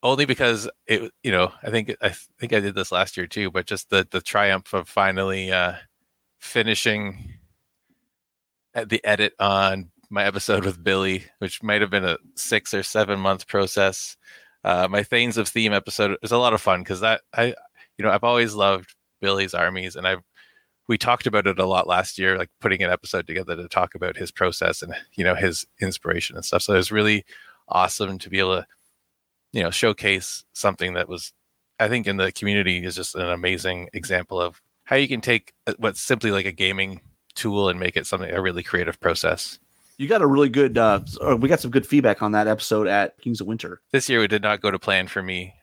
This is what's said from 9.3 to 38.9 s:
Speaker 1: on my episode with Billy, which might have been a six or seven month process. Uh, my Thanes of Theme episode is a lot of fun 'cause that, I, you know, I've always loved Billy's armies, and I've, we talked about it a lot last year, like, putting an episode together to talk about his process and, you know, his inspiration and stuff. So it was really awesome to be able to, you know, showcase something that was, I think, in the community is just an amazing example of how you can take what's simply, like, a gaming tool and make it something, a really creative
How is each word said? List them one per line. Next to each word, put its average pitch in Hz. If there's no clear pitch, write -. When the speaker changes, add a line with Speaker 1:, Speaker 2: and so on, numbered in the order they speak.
Speaker 1:
on 98
my 101
episode 101
with 87
Billy, 95
which -
might 104
have 101
been 98
a 85
six -
or 101
seven 101
month 95
process. 98
Uh, 92
my 101
Thanes 120
of 107
Theme 110
episode 98
is -
a 120
lot 123
of 104
fun 90
'cause 92
that, 110
I, 120
you 101
know, 107
I've 98
always 117
loved 98
Billy's 98
armies, 90
and 90
I've, 92
we 113
talked 120
about 104
it 95
a 95
lot 90
last 90
year, 95
like, 90
putting 95
an 90
episode 90
together 87
to 87
talk 90
about 87
his 90
process 87
and, 85
you 95
know, 90
his 87
inspiration 87
and 82
stuff. -
So 104
it 95
was 90
really 107
awesome 95
to 92
be 95
able 92
to, 90
you 110
know, 85
showcase 98
something 92
that 87
was, -
I 110
think, 113
in 101
the 95
community 95
is 87
just 90
an 90
amazing 90
example 90
of 87
how 131
you 139
can 120
take 117
what's 107
simply, 113
like, 98
a 98
gaming 95
tool 101
and 90
make 90
it -
something, 87
a 90
really 90
creative 87